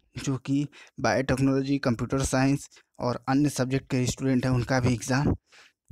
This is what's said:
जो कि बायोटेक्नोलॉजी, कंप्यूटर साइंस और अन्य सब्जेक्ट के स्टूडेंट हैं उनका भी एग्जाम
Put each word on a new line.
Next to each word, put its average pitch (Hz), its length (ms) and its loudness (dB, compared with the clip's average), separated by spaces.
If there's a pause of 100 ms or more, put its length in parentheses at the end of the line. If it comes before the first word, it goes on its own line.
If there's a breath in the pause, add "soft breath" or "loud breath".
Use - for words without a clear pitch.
(180)
जो 135 200 -2
कि 139 280 -2 (340 loud breath)
बायोटेक्नोलॉजी, 135 760 2
कंप्यूटर 127 460 -2
साइंस 135 440 0 (320 soft breath)
और 123 280 -2
अन्य 139 220 4
सब्जेक्ट 131 400 -2
के 127 160 0
स्टूडेंट 127 400 0
हैं 131 60 0
उनका 127 280 0
भी 127 140 2
एग्जाम 127 400 0 (580 soft breath)